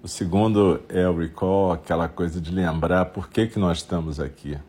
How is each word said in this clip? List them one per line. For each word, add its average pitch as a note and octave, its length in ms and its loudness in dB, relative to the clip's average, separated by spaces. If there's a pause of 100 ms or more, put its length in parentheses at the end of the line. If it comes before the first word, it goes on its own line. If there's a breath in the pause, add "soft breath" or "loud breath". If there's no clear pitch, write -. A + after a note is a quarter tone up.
O G2 60 -14
segundo G2+ 800 2
é F2+ 180 2
o F2 100 2
recall, F#2 540 0
aquela E2 360 -2
coisa E2+ 320 -4
de E2 120 -6
lembrar F2 540 0
por - 240 -12
que A#2 180 0
que G#2+ 120 -4
nós E2+ 200 0
estamos D#2+ 400 -6
aqui C#2+ 380 -8 (120)